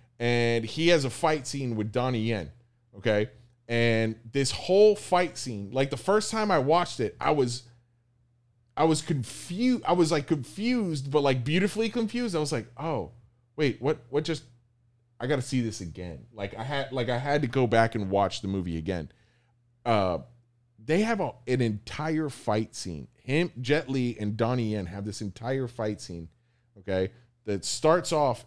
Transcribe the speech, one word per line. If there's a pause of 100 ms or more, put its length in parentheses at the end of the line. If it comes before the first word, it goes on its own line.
(180)
and
he
has
a
fight
scene
with
Donnie
Yen, (480)
okay, (380)
and (160)
this
whole
fight
scene,
like,
the
first
time
I
watched
it,
I
was, (1120)
I
was
confu-,
I
was,
like,
confused,
but,
like,
beautifully
confused.
I
was
like, (120)
"Oh, (460)
wait,
what, (100)
what
just, (760)
I
gotta
see
this
again."
Like,
I
had,
like,
I
had
to
go
back
and
watch
the
movie
again. (760)
Uh, (640)
they
have
a, (140)
an
entire
fight
scene. (140)
Him,
Jet
Li,
and
Donnie
Yen
have
this
entire
fight
scene, (500)
okay, (340)
that
starts
off